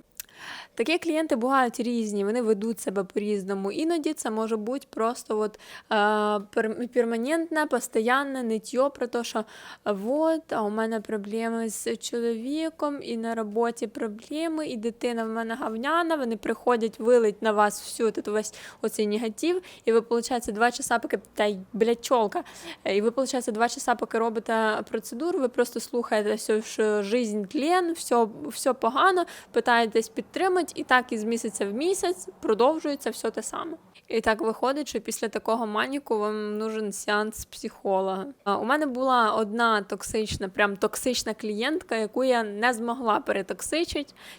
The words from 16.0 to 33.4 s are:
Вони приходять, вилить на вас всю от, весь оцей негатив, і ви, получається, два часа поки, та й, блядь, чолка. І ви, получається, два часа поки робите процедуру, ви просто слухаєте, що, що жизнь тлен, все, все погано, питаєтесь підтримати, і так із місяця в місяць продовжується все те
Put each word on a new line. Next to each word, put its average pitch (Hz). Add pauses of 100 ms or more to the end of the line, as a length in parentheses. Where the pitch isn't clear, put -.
Вони 233
приходять, 226
вилить 226
на 220
вас 208
всю -
от, -
весь 208 (280)
оцей 214
негатив, 240 (240)
і 226
ви, 226
получається, 233
два 226
часа 240
поки, 233 (140)
та 214
й, 208 (160)
блядь, 233
чолка. 240 (420)
І 202
ви, 226
получається, 247
два 226
часа 247
поки 226
робите 226 (100)
процедуру, 294
ви 254
просто 240
слухаєте, 214
що, 220
що 214
жизнь 214
тлен, 330
все, 240 (200)
все 269
погано, 339 (260)
питаєтесь 226
підтримати, 359
і 302
так 247
із 220
місяця 226
в 202
місяць 359 (120)
продовжується 285
все 226
те 220